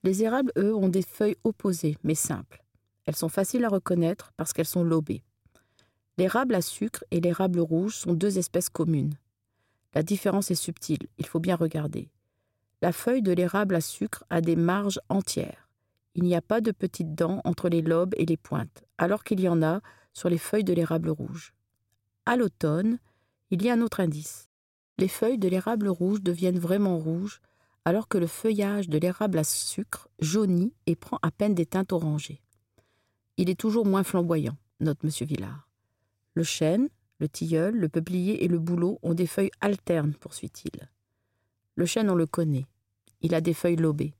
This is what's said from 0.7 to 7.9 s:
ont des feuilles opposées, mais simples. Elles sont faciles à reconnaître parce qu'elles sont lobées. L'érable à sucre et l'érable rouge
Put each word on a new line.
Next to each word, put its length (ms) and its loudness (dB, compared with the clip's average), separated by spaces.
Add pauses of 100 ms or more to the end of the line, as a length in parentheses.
ont 140 4
des 100 2
feuilles 420 0
opposées, 640 0
mais 100 2
simples. 480 -6 (440)
Elles 100 -4
sont 140 -2
faciles 340 0
à 60 2
reconnaître 640 0
parce 160 -6
qu'elles 140 0
sont 180 0
lobées. 380 0 (960)
L'érable 360 2
à 60 2
sucre 500 -6
et 120 0
l'érable 380 0
rouge 360 0